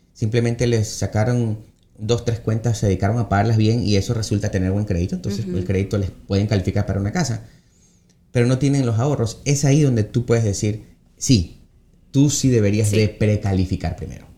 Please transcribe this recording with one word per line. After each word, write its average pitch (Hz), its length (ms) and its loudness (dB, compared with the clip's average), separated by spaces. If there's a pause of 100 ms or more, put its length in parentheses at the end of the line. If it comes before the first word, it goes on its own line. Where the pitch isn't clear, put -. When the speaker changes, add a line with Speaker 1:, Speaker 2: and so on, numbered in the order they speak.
(140)
Speaker 1:
simplemente 117 540 0
les 110 200 0
sacaron 110 680 -2 (400)
dos, 113 280 -2
tres 113 140 -2
cuentas 110 380 -2
se 107 100 0
dedicaron 98 320 0
a 110 100 -4
pagarlas 107 280 2
bien 110 280 2
y 101 120 2
eso 107 160 0
resulta 104 380 -2
tener 92 200 0
buen 104 140 -2
crédito, 95 300 -2
entonces 117 300 -6
Speaker 2:
Ujú. 180 120 -4
Speaker 1:
el 92 80 -4
crédito 98 320 -2
les 92 140 -4
pueden 101 360 -2
calificar 98 380 0
para 92 140 -2
una 101 120 -2
casa, 120 340 -4 (840)
pero 120 160 2
no 131 100 2
tienen 139 280 2
los 113 140 0
ahorros. 127 460 -2
Es 139 200 0
ahí 139 160 6
donde 123 220 2
tú 120 220 -2
puedes 117 180 2
decir, 107 420 -2 (320)
"Sí, 104 400 2 (540)
tú 139 180 4
sí - 200 0
deberías 107 400 2
Speaker 2:
Sí. 104 80 0
Speaker 1:
de 107 120 2
precalificar 98 840 -2
primero". - 300 -14 (120)